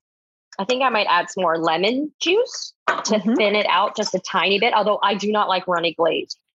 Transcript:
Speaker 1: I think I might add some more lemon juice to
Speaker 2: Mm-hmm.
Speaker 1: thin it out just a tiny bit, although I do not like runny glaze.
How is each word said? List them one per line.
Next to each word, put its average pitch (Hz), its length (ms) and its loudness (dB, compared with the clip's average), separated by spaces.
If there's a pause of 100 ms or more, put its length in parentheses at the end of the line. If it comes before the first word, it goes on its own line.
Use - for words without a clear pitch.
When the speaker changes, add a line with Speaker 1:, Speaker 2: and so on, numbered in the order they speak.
(580)
Speaker 1:
I 196 60 -4
think 254 180 -2
I 269 80 2
might 214 200 0
add 175 200 2
some - 120 -6
more 165 160 2
lemon 190 640 0
juice 427 520 -2 (140)
to - 60 0 (260)
Speaker 2:
Mm-hmm. 208 140 0
Speaker 1:
thin 208 220 2
it 208 120 0
out 180 300 0
just 208 180 -4
a 185 40 0
tiny 190 380 0
bit, 233 160 2
although 208 300 2
I 202 120 2
do 196 140 -4
not 208 200 0
like 185 180 -2
runny 170 260 0
glaze. 156 440 -2 (180)